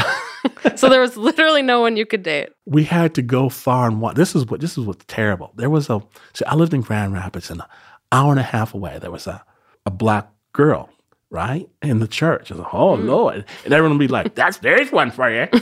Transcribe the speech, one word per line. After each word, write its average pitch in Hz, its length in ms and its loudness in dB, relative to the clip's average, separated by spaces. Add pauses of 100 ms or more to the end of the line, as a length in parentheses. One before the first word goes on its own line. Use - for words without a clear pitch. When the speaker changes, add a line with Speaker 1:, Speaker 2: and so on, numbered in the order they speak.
Speaker 1:
<laughs> - 720 -4
Speaker 2:
So 262 120 4
there 262 120 8
was 247 160 0
literally 302 460 2
no 247 180 2
one 233 160 0
you 214 100 -2
could 208 180 -4
date. 151 240 -4 (180)
Speaker 1:
We 151 180 4
had 165 300 0
to 135 80 -2
go 127 260 0
far 127 380 0
and 110 140 0
wide. 101 160 -4
This 165 180 2
is 139 120 0
what, 110 140 -6
this 170 160 -8
is 123 80 -6
what's 98 220 -8
terrible. 104 500 -2
There 120 140 -2
was 151 180 0
a, 107 120 -2 (340)
see, - 120 -6
I - 100 -2
lived 165 180 2
in 135 60 0
Grand 107 320 -2
Rapids, 92 380 -8
and 85 100 -12
an - 60 -16 (440)
hour 139 220 4
and 135 80 2
a 120 40 -2
half 113 300 -4
away, 98 260 -10
there 85 120 -12
was - 160 -14
a, - 160 -12 (420)
a 104 40 -2
black 104 380 0 (240)
girl, 143 380 2 (400)
right, 127 380 -6 (120)
in 127 200 0
the 110 80 0
church. - 420 -2
I 95 40 -12
was 85 100 -12
like, - 100 -10
"Oh, 175 220 4
Speaker 2:
Mm. 220 100 -2
Speaker 1:
Lord." 135 380 0 (200)
And - 80 -2
everyone 156 260 4
would 147 60 2
be 127 80 2
like, 113 220 -2
"That's, 165 240 0
there's 233 320 2
one 135 220 2
for 127 180 0
you. 117 160 -2 (160)